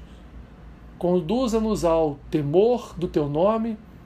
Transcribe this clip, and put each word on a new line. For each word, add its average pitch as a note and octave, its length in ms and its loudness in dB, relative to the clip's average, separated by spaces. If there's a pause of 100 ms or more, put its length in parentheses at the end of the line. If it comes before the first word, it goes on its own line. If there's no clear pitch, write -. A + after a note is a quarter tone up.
(960)
conduza-nos G3+ 880 0
ao E3 340 2 (120)
temor F3+ 680 2
do E3+ 100 -4
teu D3+ 220 0
nome G#3+ 480 0 (300)